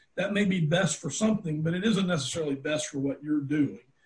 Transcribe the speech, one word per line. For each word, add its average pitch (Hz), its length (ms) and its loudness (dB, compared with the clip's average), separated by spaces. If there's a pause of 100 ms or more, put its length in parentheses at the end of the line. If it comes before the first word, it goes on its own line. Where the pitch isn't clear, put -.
(160)
that 196 180 -2
may 202 120 2
be 185 160 2
best 165 400 2
for 156 80 -6
something, 170 520 0
but 165 120 0
it 180 100 -2
isn't 196 240 4
necessarily 156 480 -2
best 147 320 -2
for 139 120 -6
what 139 220 -2
you're 151 200 0
doing. 139 400 0 (240)